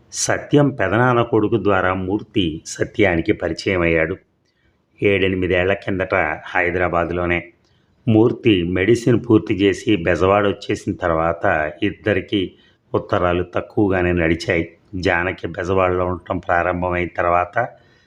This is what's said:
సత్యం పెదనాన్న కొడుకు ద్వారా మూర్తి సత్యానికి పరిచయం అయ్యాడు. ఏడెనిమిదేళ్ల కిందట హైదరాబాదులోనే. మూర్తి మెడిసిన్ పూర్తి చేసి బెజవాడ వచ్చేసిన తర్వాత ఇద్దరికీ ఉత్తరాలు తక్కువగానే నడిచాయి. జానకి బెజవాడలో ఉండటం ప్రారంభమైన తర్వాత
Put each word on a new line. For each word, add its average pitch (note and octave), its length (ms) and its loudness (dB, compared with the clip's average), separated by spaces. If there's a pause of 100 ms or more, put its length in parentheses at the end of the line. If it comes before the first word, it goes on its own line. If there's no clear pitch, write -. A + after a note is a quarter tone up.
(140)
సత్యం C#3 560 0
పెదనాన్న A#2 520 2
కొడుకు G#2+ 420 0
ద్వారా F#2 300 2
మూర్తి F#2 720 -4
సత్యానికి F#2 680 0
పరిచయం F2+ 480 -4
అయ్యాడు. E2 360 0 (840)
ఏడెనిమిదేళ్ల F#2 720 2
కిందట G2 420 -4 (300)
హైదరాబాదులోనే. F2 1000 -2 (640)
మూర్తి A2 540 4
మెడిసిన్ G2+ 560 2 (100)
పూర్తి G#2+ 240 4
చేసి G2 420 0
బెజవాడ F#2+ 520 2
వచ్చేసిన G2+ 460 -4
తర్వాత E2 800 0 (100)
ఇద్దరికీ F#2+ 680 -2 (420)
ఉత్తరాలు F2+ 520 0 (100)
తక్కువగానే F#2 560 0
నడిచాయి. E2+ 600 0 (240)
జానకి F2+ 520 -2
బెజవాడలో F2+ 580 0
ఉండటం F2+ 320 -4
ప్రారంభమైన F2 720 -2 (100)
తర్వాత F2 500 0 (400)